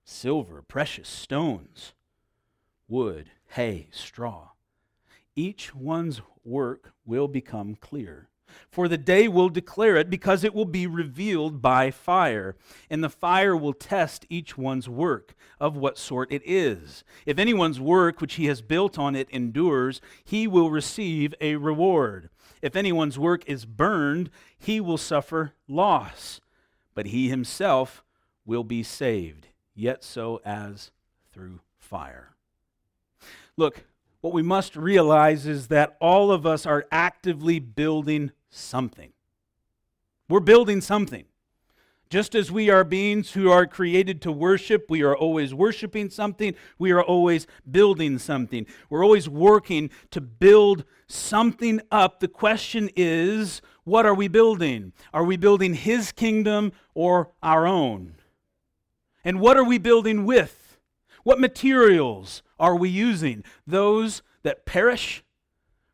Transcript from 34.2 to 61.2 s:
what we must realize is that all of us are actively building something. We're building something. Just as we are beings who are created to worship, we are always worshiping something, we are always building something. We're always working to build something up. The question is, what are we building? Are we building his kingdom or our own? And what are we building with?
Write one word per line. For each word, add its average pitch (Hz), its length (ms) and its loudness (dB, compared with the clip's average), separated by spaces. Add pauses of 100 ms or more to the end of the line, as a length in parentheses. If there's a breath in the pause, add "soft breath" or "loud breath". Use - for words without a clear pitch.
what 170 120 -6
we 165 80 0
must 190 340 -2
realize 156 680 4
is 143 220 -8
that 147 340 2
all 196 300 6
of 165 160 0
us 156 180 -2
are 147 260 -2
actively 165 680 -2
building 147 720 -4 (200)
something. - 640 -10 (1160)
We're 185 120 2
building 208 420 6
something. 196 440 -4 (840)
Just 202 240 -2
as 190 180 0
we 208 200 2
are 190 120 8
beings 196 500 -2
who 190 180 4
are 180 160 6
created 180 560 -2
to 170 80 -4
worship, 185 580 0
we 156 140 0
are 139 120 4
always 151 380 -2
worshiping 208 560 -2
something, 208 460 -6 (240 loud breath)
we 185 100 0
are - 140 4
always 175 420 2 (240 soft breath)
building 160 480 2
something. 123 480 -6 (240 loud breath)
We're 160 140 0
always 202 260 4
working 160 640 2 (180 loud breath)
to - 100 -10
build 185 640 6 (220 soft breath)
something 226 720 -2 (120)
up. 190 280 2
The 185 80 -2
question 214 680 -2
is, 180 680 -2 (220 soft breath)
what 214 240 2
are 202 80 4
we 202 120 0
building? 170 640 2 (200 soft breath)
Are 160 100 0
we 180 140 0
building 190 380 2
his 208 360 -2
kingdom 214 600 -2 (240 soft breath)
or 175 360 0 (120)
our 160 240 4
own? 110 480 -2 (1080)
And 185 160 -4
what 247 180 6
are 262 60 6
we 240 140 4
building 220 480 2
with? - 540 0 (440 soft breath)